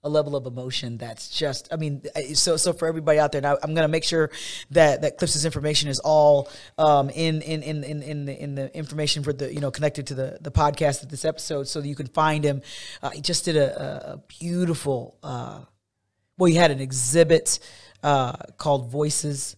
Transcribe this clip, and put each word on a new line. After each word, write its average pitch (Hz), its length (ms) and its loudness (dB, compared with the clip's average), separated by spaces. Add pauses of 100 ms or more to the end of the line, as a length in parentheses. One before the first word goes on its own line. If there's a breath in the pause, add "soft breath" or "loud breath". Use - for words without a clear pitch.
a 147 40 -4
level 147 280 0
of 131 100 -4
emotion 127 500 -8
that's 113 320 -12
just, - 440 -4
I 165 40 -6
mean, 147 260 -4 (120)
I, 147 200 -6
so, 165 220 2
so 170 160 0
for 170 140 -2
everybody 156 320 2
out 147 140 4
there, 147 80 0
and 135 60 -2
I, 143 180 4
I'm 156 100 -4
gonna 160 140 2
make 160 160 0
sure 160 260 2 (400 loud breath)
that, 147 320 6
that 151 160 -2
Clips' 151 260 0
information 147 440 0
is 135 100 -4
all, 147 500 6 (300 loud breath)
um, 143 320 6
in, 156 320 -2
in, 156 220 -6
in, 151 180 -6
in, 147 200 -8
in 147 240 -8
the, 139 160 -8
in 143 120 -8
the 135 240 -8
information 151 460 -4
for 143 80 -2
the, 135 200 -6
you - 60 -6
know, 139 140 -4
connected 147 360 -4
to 143 60 -8
the, 131 260 -6
the 143 120 -12
podcast 147 500 2
of 131 60 -18
this 139 160 -12
episode, 156 420 -4
so 151 140 -6
that 143 80 -6
you 143 80 -8
can 139 100 -8
find 151 380 2
him. 139 180 0 (400 loud breath)
Uh, 139 80 -4
he 151 100 -14
just 156 240 -2
did 165 120 0
a, 139 200 2
a, - 360 -10
a - 40 -14 (220)
beautiful, 160 840 -2
uh, 123 380 -10 (760)
well, 180 80 4
he 165 80 6
had 165 160 6
an 135 100 -2
exhibit, 139 800 4 (460 loud breath)
uh, 139 300 2 (220)
called 131 360 0
Voices. 147 640 -2